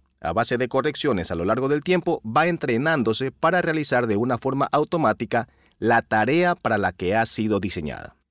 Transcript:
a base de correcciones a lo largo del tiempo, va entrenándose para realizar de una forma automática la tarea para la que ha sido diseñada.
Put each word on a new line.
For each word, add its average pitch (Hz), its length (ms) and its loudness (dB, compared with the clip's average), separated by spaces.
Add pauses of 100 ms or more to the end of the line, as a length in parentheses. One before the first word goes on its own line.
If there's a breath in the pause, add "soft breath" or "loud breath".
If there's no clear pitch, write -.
(200)
a 82 140 -4
base 117 240 0
de 123 100 0
correcciones 135 640 -2
a 87 60 -4
lo 85 100 -2
largo 123 220 0
del 147 140 0
tiempo, 175 400 0
va 143 260 2
entrenándose 135 840 0
para 170 300 0
realizar 147 440 0
de 104 120 2
una 120 180 0
forma 135 360 -2
automática 139 760 0 (300 soft breath)
la 113 240 2
tarea 156 520 2
para 113 220 -2
la 95 160 0
que 95 240 -2
ha 113 80 2
sido 107 360 0
diseñada. 76 540 -8 (160)